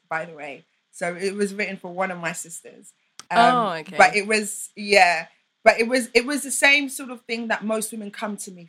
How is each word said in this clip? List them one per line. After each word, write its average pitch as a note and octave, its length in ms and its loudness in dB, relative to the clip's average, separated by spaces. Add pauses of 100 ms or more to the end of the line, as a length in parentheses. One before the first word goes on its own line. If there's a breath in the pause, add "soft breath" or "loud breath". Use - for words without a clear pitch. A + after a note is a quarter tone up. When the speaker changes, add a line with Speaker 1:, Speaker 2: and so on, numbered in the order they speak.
Speaker 1:
by D#3+ 180 -6
the E3+ 80 -18
way. D3 300 -16 (280)
So F3 220 -6
it F#3+ 200 -4
was G3+ 200 -4
written G3 240 -6
for F3+ 140 -14
one F#3 180 -4
of F3+ 80 -8
my E3+ 140 -6
sisters. - 600 -16 (380)
Um, - 80 2 (160)
Speaker 2:
Oh, A3+ 160 0 (100)
okay. D#3 160 -14
Speaker 1:
but F#3 180 6
it G3+ 120 0
was, G#3+ 500 -2
yeah. F#3 500 4 (380)
But G#3+ 140 6
it A3+ 100 2
was, B3 240 0
it A#3+ 140 2
was C#4+ 160 -4
the C#4 80 -10
same C#4+ 380 2
sort C4 220 -10
of A#3+ 120 -14
thing A#3 260 -8
that G#3 160 -4
most A3 280 -4
women G#3 180 -12
come G#3 280 -8
to - 120 -14
me F3 180 -20